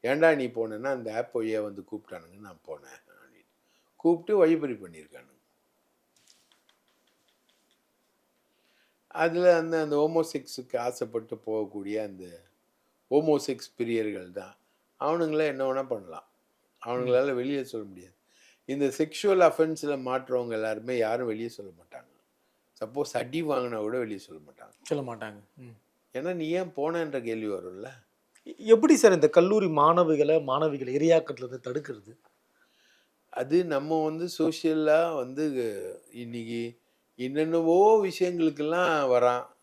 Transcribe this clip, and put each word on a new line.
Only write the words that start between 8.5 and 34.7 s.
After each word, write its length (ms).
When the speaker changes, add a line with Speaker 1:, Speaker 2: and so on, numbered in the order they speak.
Speaker 1:
அதுல 500
அந்த, 240
அந்த 140
ஹோமோசெக்ஸுக்கு 840
ஆசைப்பட்டு 580
போகக்கூடிய 680
அந்த 380
ஹோமோசெக்ஸ் 680
பிரியர்கள் 540
தான். 240
அவனுங்களே 460
என்ன 280
வேணா 140
பண்ணலாம். 380
அவனுங்களால 460
Speaker 2:
ம். 40
Speaker 1:
வெளியே 280
சொல்ல 240
முடியாது. 260
இந்த 200
செக்ஷுவல் 680
அஃபென்ஸ்ல 300
மாட்டுறவங்க 720
எல்லாருமே 460
யாரும் 300
வெளியே 220
சொல்ல 220
மாட்டாங்க. 440
சப்போஸ் 320
அடி 260
வாங்கினா 340
கூட 200
வெளியே 200
சொல்ல 240
மாட்டாங்க. 300
Speaker 2:
சொல்ல 320
மாட்டாங்க. 200
ம். 600
Speaker 1:
ஏன்னா, 160
"நீ 160
ஏன் 260
போனேன்ற?" 460
கேள்வி 260
வரும்ல. 420
Speaker 2:
எ-, 120
எப்படி 380
சார் 180
இந்த 160
கல்லூரி 360
மாணவிகளை, 800
மாணவிகளை 500
இரையாக்கத்துல 500
இருந்து 200
தடுக்கிறது? 540
Speaker 1:
அது 360
நம்ம 380
வந்து 340
சோஷியலா 800